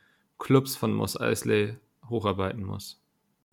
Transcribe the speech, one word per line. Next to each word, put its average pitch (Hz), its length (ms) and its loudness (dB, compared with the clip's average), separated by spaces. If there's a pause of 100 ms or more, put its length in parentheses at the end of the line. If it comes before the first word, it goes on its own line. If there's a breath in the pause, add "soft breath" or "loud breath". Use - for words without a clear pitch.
(380)
Clubs 135 380 2
von 110 180 0
Mos 107 260 -2
Eisley 113 560 2 (340)
hocharbeiten 101 540 -2
muss. 101 380 -10 (500)